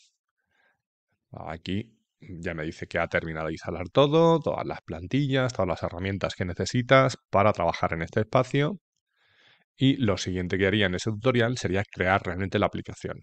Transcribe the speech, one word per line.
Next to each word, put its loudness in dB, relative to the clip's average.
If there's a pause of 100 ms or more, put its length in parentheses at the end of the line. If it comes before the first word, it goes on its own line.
(1300)
Aquí -10 (220)
ya -10
me -6
dice -10
que -4
ha 0
terminado -4
de -4
instalar -8
todo, 4
todas -4
las -8
plantillas, -2
todas 0
las -4
herramientas -2
que -4
necesitas 2 (120)
para 4
trabajar 0
en -4
este -2
espacio. 0 (960)
Y 4
lo 2
siguiente -4
que 4
haría 2
en 0
ese -4
tutorial 0
sería 0
crear 0
realmente -2
la 4
aplicación. -8